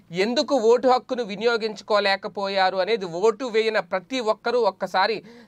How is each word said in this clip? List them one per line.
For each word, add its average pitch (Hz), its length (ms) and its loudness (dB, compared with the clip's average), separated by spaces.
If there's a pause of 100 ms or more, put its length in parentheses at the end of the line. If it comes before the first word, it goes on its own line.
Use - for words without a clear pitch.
(120)
ఎందుకు 208 440 0
ఓటు 233 320 4
హక్కును 247 360 0
వినియోగించుకోలేకపోయారు 202 1500 -2
అనేది 190 280 0
ఓటు 202 400 0
వేయన 220 340 0
ప్రతి 190 400 -4
ఒక్కరూ 226 420 -2
ఒక్కసారి 190 600 -2 (240)